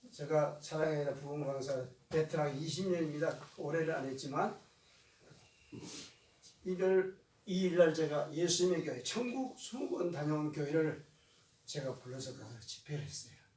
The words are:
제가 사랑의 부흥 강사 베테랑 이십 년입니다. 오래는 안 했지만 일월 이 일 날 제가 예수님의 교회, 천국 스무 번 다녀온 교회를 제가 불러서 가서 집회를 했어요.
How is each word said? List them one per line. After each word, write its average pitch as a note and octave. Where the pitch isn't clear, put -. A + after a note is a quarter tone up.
제가 D3+
사랑의 D3+
부흥 C#3+
강사 C3
베테랑 D3+
이십 E3+
년입니다. D#3+
오래는 D#3
안 C3+
했지만 C#3+
일월 F#3
이 F#3
일 E3+
날 D#3+
제가 D3
예수님의 F3
교회, B2+
천국 B3
스무 C4
번 F3
다녀온 D3+
교회를 D#3
제가 C3
불러서 C3
가서 A2+
집회를 -
했어요. -